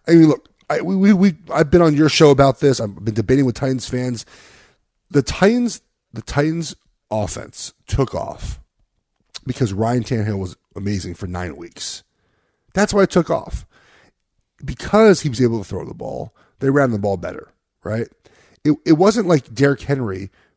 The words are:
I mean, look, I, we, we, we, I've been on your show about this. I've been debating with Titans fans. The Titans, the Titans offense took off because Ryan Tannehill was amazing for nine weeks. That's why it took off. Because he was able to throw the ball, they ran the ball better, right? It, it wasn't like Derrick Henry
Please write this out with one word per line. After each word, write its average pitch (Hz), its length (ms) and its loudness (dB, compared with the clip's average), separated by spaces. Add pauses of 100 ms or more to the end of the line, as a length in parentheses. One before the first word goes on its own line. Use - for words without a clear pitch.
I 165 60 -2
mean, 165 160 8
look, - 220 0 (200)
I, 151 120 -4
we, 180 140 -4
we, 196 180 4
we, 185 220 4 (180)
I've 147 180 0
been 175 100 6
on 160 140 4
your 151 140 4
show 156 200 6
about 139 300 4
this. 135 220 2
I've 101 240 -8
been 110 80 -2
debating 127 320 2
with 120 100 -2
Titans 131 320 -6
fans. 123 380 -6 (840)
The 143 120 2
Titans, 233 600 0 (300)
the - 120 -12
Titans 160 520 -4 (340)
offense - 640 -8 (140)
took - 260 -2
off - 460 -10 (880)
because 120 260 -4
Ryan 110 320 -2
Tannehill 107 360 -4
was 82 180 -10 (180)
amazing 95 380 -6
for 95 140 -12
nine 87 280 -10
weeks. - 480 -14 (720)
That's 202 200 0
why 196 100 4
it - 80 0
took 170 180 0
off. - 380 -6 (960)
Because 202 580 2
he 151 80 -4
was 117 100 -4
able 117 200 0
to 98 40 -8
throw - 220 -10
the - 80 -14
ball, - 420 -12 (240)
they 135 120 0
ran 139 180 2
the 110 80 -2
ball 101 180 -2
better, 90 380 -12 (300)
right? 110 240 -6 (580)
It, 147 100 2 (100)
it 170 80 4
wasn't 196 340 2
like 151 260 0
Derrick 139 300 0
Henry 101 480 -6 (260)